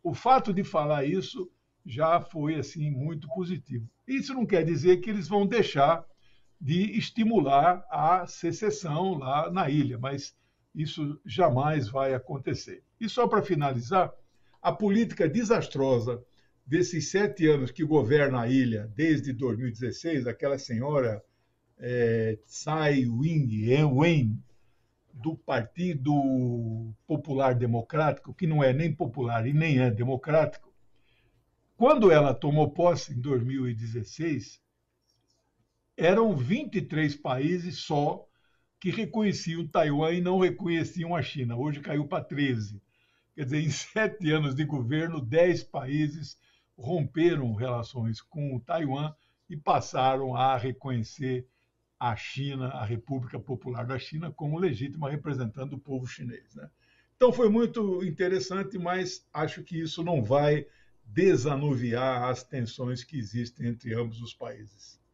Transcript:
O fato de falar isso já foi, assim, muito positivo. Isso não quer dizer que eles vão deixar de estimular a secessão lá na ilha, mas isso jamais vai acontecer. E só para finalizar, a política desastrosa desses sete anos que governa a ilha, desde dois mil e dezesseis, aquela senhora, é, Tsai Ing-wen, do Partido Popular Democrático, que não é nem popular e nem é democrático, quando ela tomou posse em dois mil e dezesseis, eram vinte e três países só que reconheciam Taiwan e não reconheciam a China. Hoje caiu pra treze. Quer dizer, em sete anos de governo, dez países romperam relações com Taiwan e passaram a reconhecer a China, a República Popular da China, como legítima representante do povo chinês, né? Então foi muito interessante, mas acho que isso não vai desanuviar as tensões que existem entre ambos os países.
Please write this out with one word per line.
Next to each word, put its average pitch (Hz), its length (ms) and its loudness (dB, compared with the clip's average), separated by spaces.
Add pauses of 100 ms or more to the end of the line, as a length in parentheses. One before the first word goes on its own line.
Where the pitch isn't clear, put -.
O 170 100 -4
fato 254 400 4
de 185 120 0
falar 151 400 0
isso 180 440 -4 (360)
já 160 360 2
foi, 160 360 -4
assim, 147 340 -4
muito 151 380 -6
positivo. 160 600 -6 (200)
Isso 269 260 -4
não 254 100 -2
quer 175 200 4
dizer 170 320 4
que 185 120 -6
eles 208 200 -4
vão 202 180 2
deixar 165 580 4 (540)
de 180 380 0
estimular 175 960 4
a 165 360 2
secessão 170 920 -2
lá 139 320 -2
na 175 180 0
ilha, 131 300 2
mas 139 360 -6 (400)
isso 151 480 -6
jamais 147 640 2
vai 135 280 0
acontecer. - 680 -8 (160)
E 226 120 -4
só 240 180 2
para 208 140 2
finalizar, 143 680 0 (520)
a 170 100 2
política 196 560 2
desastrosa 135 960 2 (420)
desses 160 440 0
sete 196 360 2
anos 139 240 4
que - 140 -4
governa 139 560 4
a 117 80 0
ilha, 117 480 2
desde 143 380 0
dois 117 240 -2
mil 127 100 -4
e - 20 -2
dezesseis, 123 560 -4
aquela 139 320 -2
senhora, 123 640 -2 (560)
é, 113 680 0
Tsai 151 560 0
Ing-wen, 127 1400 2 (680)
do 156 240 -6
Partido 127 1500 -2 (160)
Popular 135 480 0
Democrático, 123 800 0
que - 140 -4
não 151 180 4
é 131 80 6
nem 151 220 0
popular 117 520 -2
e 135 60 0
nem 151 280 4
é 127 100 4
democrático, 131 840 0 (1040)
quando 240 340 6
ela 147 220 6
tomou 147 380 2
posse 170 420 2
em 120 80 -4
dois 127 240 0
mil 131 240 -2
e 120 60 -4
dezesseis, 117 880 -6 (1300)
eram 202 380 4
vinte 202 380 -2
e 185 80 -2
três 151 340 -2
países 160 640 -4
só - 500 -4 (500)
que 185 120 -4
reconheciam 175 760 -2
Taiwan 156 460 2
e 175 80 0
não 180 180 2
reconheciam 175 760 0
a 160 60 0
China. 120 340 -4
Hoje 143 240 -4
caiu 147 260 -4
pra 156 160 -4
treze. 117 600 -2 (520)
Quer 151 100 -6
dizer, 143 180 0
em 156 80 0
sete 202 600 -2
anos 147 240 0
de 139 80 -2
governo, 151 600 -2
dez 165 420 2
países 147 760 -4 (380)
romperam 143 800 0
relações 117 680 -4
com 143 380 -8
Taiwan 151 560 -4 (340)
e 175 80 -12
passaram 135 800 0
a 131 220 2
reconhecer 127 880 -4 (500)
a 120 160 -2
China, 131 540 -6
a 131 160 -6
República 120 560 -6
Popular 123 460 -8
da 131 120 -4
China, 156 320 -8
como 151 280 -4
legítima 143 500 -2
representante 135 640 -6
do 139 80 -10
povo 131 280 -8
chinês, - 480 -14
né? - 140 -18 (480)
Então 247 160 6
foi 240 160 4
muito 208 560 2
interessante, 185 720 -2
mas 180 560 -4
acho 151 300 -6
que 160 180 -8
isso 165 240 -6
não 165 180 0
vai 143 440 2 (400)
desanuviar 131 1160 2
as 123 180 -4
tensões 123 600 -6
que - 140 -14
existem 120 520 -6
entre 117 260 -6
ambos 117 260 -6
os 117 140 -14
países. - 640 -16 (140)